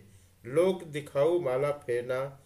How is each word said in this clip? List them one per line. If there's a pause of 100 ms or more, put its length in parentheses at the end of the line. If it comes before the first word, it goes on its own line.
(460)
लोक
दिखाऊ
माला
फेरना